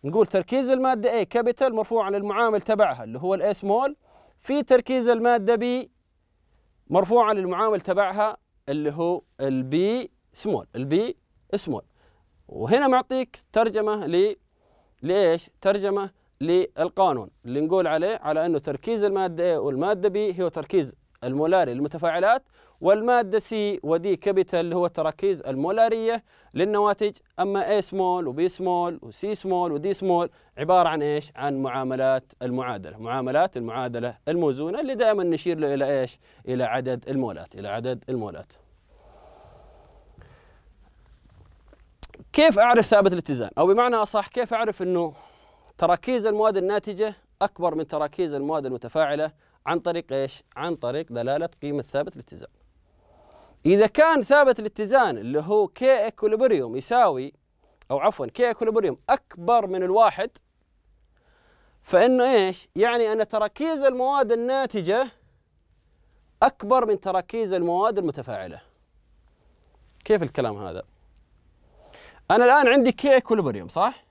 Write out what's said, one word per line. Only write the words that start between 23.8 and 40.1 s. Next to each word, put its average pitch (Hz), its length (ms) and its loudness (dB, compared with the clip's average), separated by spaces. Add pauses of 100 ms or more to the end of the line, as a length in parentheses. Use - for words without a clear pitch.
ودي 170 340 -2
كابيتال 190 440 0
اللي 170 160 -4
هو 175 100 0
التراكيز 170 560 -2
المولارية 220 840 0 (300)
للنواتج، 208 640 0 (240)
أما 196 400 0
A 190 40 -4
small 180 420 -2
وبي 151 220 -2
small 175 560 -4
وسي 196 320 -8
small - 100 -12
ودي 175 480 -2
small 175 340 0 (300)
عبارة 170 300 4
عن 156 140 -2
إيش؟ 147 340 -4
عن 135 260 -4
معاملات 131 680 -2 (100)
المعادلة، 120 560 -6
معاملات 131 580 -2
المعادلة 120 600 -6 (100)
الموزونة 160 520 -2
اللي 269 140 -4
دائمًا 214 300 2
نشير 165 340 -2
له 143 160 0
إلى 135 260 0
إيش؟ 123 180 -6 (300)
إلى 127 160 -2
عدد 123 440 -4
المولات، 113 460 -6
إلى 101 140 -12
عدد 117 400 -6
المولات. 104 440 -8 (3750)